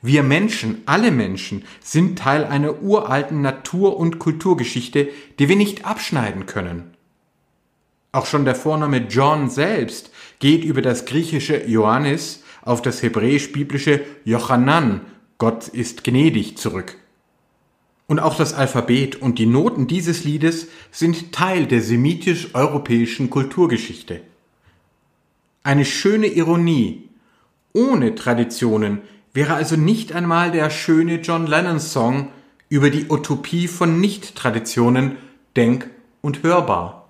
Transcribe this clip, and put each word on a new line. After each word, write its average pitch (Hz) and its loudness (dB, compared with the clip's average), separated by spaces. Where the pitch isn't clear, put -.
Wir 139 4
Menschen, 139 0
alle 196 2
Menschen, 98 -4
sind 180 0
Teil 143 0
einer 139 -2
uralten 151 0
Natur- 175 0
und 165 0
Kulturgeschichte, 143 0
die 139 4
wir 190 6
nicht 202 0
abschneiden 110 -4
können. 87 -8
Auch 135 -2
schon 143 0
der 131 2
Vorname 151 -2
John 139 2
selbst 147 -4
geht 156 4
über 139 -2
das 123 -2
griechische 156 -2
Ioannis 117 0
auf 120 -2
das 120 -4
hebräisch-biblische 139 0
Jochanan, 120 2
Gott 113 -2
ist - -10
gnädig, 127 2
zurück. 92 -8
Und 151 0
auch 156 0
das 151 -2
Alphabet 131 0
und 120 -2
die 110 4
Noten 139 2
dieses 170 -2
Liedes 151 -2
sind 165 -2
Teil 180 0
der 117 2
semitisch-europäischen 131 0
Kulturgeschichte. 135 -2
Eine 139 4
schöne 208 2
Ironie. 160 2
Ohne 202 2
Traditionen 113 0
wäre 147 0
also 156 -2
nicht 170 2
einmal 170 0
der 156 0
schöne 165 2
John 165 -2
Lennon-Song 143 0
über 143 4
die 147 -2
Utopie 151 -2
von 170 0
Nicht-Traditionen 127 0
denk- 123 2
und 143 -6
hörbar. 120 0